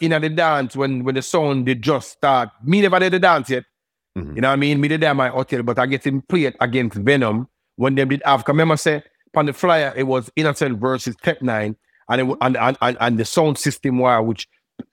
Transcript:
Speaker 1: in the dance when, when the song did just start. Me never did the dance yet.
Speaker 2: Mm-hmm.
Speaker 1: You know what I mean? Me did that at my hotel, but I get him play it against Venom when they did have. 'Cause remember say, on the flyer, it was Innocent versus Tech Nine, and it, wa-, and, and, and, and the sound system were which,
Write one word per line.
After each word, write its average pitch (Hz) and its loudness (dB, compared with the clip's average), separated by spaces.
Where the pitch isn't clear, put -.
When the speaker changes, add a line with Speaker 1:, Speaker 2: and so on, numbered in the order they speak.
Speaker 1:
in 160 0
the 156 0
dance 156 0
when, 135 -2
when 131 -2
the 131 -2
song 143 0
did 123 0
just - -2
start. 127 0
Me 180 4
never 185 4
did 185 2
the 185 0
dance 165 2
yet. 127 -2
Speaker 2:
Mm-hmm. 73 -10
Speaker 1:
You 113 -4
know 131 2
what 139 2
I 139 0
mean? 143 2
Me 147 0
did 156 -2
that 156 2
at 139 0
my 131 0
hotel, 131 -4
but 120 -2
I 127 2
get 135 -4
him 139 -2
play 175 0
it 127 -2
against 120 -2
Venom 117 0
when 135 0
they 135 2
did 139 -2
have. 135 2
'Cause 143 0
remember 160 2
say, 151 -2
on 151 2
the 143 -4
flyer, 156 0
it 131 -2
was 127 -2
Innocent 143 -2
versus 127 -4
Tech 165 -2
Nine, 110 -4
and 123 0
it, 131 0
wa-, 135 -2
and, 127 2
and, 123 0
and, 123 0
and 117 0
the 113 0
sound 156 0
system 131 -2
were 123 2
which, 113 -4